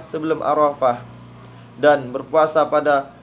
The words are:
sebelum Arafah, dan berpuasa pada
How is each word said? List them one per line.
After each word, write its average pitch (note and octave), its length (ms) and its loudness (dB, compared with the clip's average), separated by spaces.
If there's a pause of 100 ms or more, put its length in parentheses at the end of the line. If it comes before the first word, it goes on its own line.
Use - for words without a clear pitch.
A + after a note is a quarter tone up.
(140)
sebelum D#3 320 -4
Arafah, C#3+ 560 0 (720)
dan C3+ 400 2
berpuasa D3+ 560 0
pada C#3+ 400 0 (120)